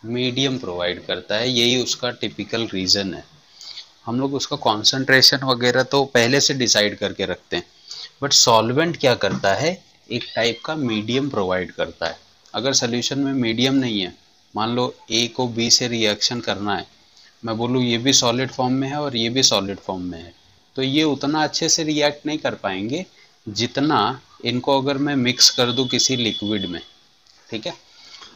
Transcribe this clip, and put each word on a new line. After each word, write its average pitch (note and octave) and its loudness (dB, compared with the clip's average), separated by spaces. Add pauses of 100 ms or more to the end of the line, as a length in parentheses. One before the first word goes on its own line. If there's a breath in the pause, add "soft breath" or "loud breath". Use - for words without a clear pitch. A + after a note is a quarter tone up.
मीडियम B2 -2
प्रोवाइड F2 -4
करता F#2 -4
है, A#2 0
यही B2 4
उसका A#2+ -4
typical A2+ -6
reason F#2+ -2
है। D2+ -14 (800 loud breath)
हम A#2+ -4
लोग C#3 -2
उसका C#3 -4
concentration C3 4
वगैरह B2 2
तो C#3 2
पहले B2+ 4
से C#3 0
decide G#2+ 2
करके G2 -2
रखते F2+ -6
हैं, F2 -4 (580 loud breath)
but C#3 0
solvent B2 4
क्या B2 4
करता G2 0
है, D3 0 (380)
एक A#2 -4 (100)
type A#2 0
का D#3+ -4
medium A#2+ -2
provide F#2 -2
करता E2 -6
है। D#2+ -8 (360)
अगर B2+ -2
solution A#2+ 0
में C#3 -2
medium B2 0
नहीं A#2+ 0
है, F2+ -4 (400)
मान A2+ -2
लो B2 -2 (160)
ए A2+ 0
को B2+ -2
B A#2 -2
से B2 4
reaction A2+ -2
करना G2+ -2
है, E2+ -8 (560 soft breath)
मैं A2+ -4
बोलूँ B2 0
ये A#2 0
भी B2+ 2
solid B2+ 2
form B2+ 0
में C3+ -2
है D3 -4
और C#3 -4
ये A2+ 0
भी C3 0
solid G2 0
form F#2 -8
में F2 -8
है, E2 -18 (440)
तो C3 -4
ये C3+ 2
उतना D3 0
अच्छे D3+ -2
से D#3+ 2
react D3 0
नहीं D3+ -4
कर B2 -2
पाएंगे G#2+ -4 (420 soft breath)
जितना A#2+ 0 (240)
इनको B2+ 2
अगर C3+ -2
मैं C#3+ 0
mix B2 4
कर B2 0
दूँ B2+ 0
किसी B2+ 0
liquid G#2 -2
में, E2+ -6 (680)
ठीक A2+ -8
है? E3+ -8 (600 loud breath)